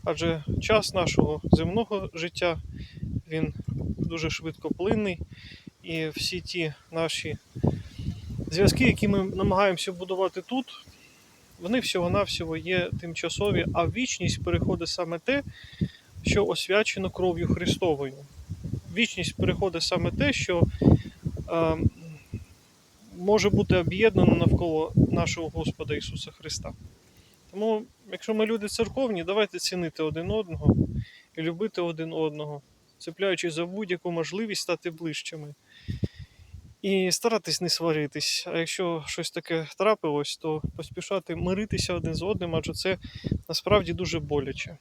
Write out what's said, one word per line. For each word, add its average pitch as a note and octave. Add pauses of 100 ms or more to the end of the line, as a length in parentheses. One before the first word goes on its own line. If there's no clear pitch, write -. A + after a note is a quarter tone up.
Адже E3 (160)
час G#3+
нашого D3+ (120)
земного F#3+
життя, E3+ (720)
він D#3+ (440)
дуже E3
швидкоплинний. F3 (640)
І D#3+
всі -
ті E3 (180)
наші D#3+ (1120)
зв'язки, G3
які G#3
ми G3
намагаємося F#3+
будувати F#3
тут, B3+ (960)
вони A3
всього-навсього F3+
є F3 (100)
тимчасові, E3+
а E3+
в D#3+
вічність F#3+
переходить E3+
саме E3+
те, C#4 (800)
що G#3
освячено F#3+
кров'ю E3+
Христовою. E3 (760)
В E3
вічність F#3+
переходить F3+
саме F3
те, C#4
що, F3 (880)
е, E3 (1500)
може G3+
бути G3+
об'єднано F3+
навколо D#3+ (180)
нашого E3
Господа D3+
Ісуса -
Христа. - (800)
Тому, G#3+ (300)
якщо A3
ми G#3+
люди G#3+
церковні, A3+
давайте G3
цінити E3+
один D#3+
одного F3+ (600)
і D#3+
любити F3
один D#3+
одного, D3+ (360)
цепляючись F3
за E3+
будь-яку F3+
можливість F3
стати F3
ближчими. D#3 (1300)
І F#3+
старатись G#3+
не F3
сваритись. D#3
А E3
якщо E3
щось -
таке E3 (120)
трапилось, D#3+
то D#3 (140)
поспішати F3
миритися F#3
один D#3+
з -
одним, F3+
адже D#3
це F#3 (500)
насправді F3+
дуже E3
боляче. C#3+